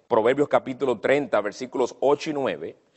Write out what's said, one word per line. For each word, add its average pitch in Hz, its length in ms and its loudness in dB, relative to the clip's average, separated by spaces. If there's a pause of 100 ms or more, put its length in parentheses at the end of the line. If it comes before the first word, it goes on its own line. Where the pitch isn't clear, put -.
Proverbios 120 400 4
capítulo 123 500 0
treinta, 127 400 0
versículos 104 640 -4
ocho 143 280 0
y 151 40 -6
nueve, 101 420 -6 (220)